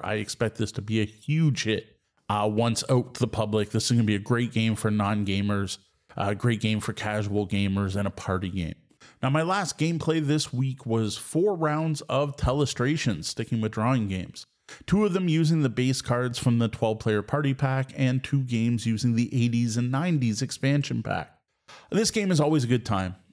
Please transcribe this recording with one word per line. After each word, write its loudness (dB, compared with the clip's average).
I -2
expect -4
this -2
to -6
be 0
a 2
huge 0
hit, -4
uh, 2
once 2
out 0
to -12
the 2
public. -2
This 0
is 0
gonna 4
be 4
a 0
great -2
game 2
for -2
non-gamers, 0
a -2
great 0
game 0
for -4
casual -2
gamers, 0
and -2
a -2
party -4
game. -4
Now, 0
my 2
last -2
gameplay 0
this 0
week -4
was 0
four 0
rounds 0
of -2
Telestration, 0
sticking -4
with -2
drawing 0
games. -8
Two 4
of 0
them 0
using 4
the 2
base 0
cards -2
from 2
the 2
twelve-player 0
party -2
pack, -2
and 2
two 0
games 0
using 2
the 0
eighties 2
and 0
nineties 0
expansion -2
pack. -6
This 2
game 0
is 4
always 4
a 0
good 2
time, -2